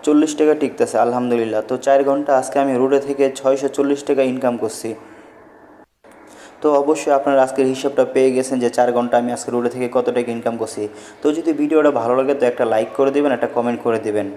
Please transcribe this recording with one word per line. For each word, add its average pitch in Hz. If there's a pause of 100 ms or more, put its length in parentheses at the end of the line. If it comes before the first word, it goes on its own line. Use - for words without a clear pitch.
চল্লিশ 151
টাকা 151
টিকতেছে, 123
আলহামদুলিল্লাহ। 117
তো 127
চার 139
ঘন্টা 139
আজকে 135
আমি 135
রোডে 135
থেকে 139
ছয়শো 135
চল্লিশ 139
টাকা 135
ইনকাম 123
করছি। - (1700)
তো 151
অবশ্যই 147
আপনারা 139
আজকের 131
হিসাবটা 131
পেয়ে 131
গেছেন 127
যে 120
চার 123
ঘন্টা 120
আমি 120
আজকে 120
রোডে 120
থেকে 123
কত 123
টাকা 120
ইনকাম 117
করছি। 107 (340)
তো 151
যদি 160
ভিডিওটা 151
ভালো 120
লাগে 135
তো 123
একটা 123
লাইক 110
করে 135
দেবেন, 143
একটা 123
কমেন্ট 120
করে 113
দেবেন। 107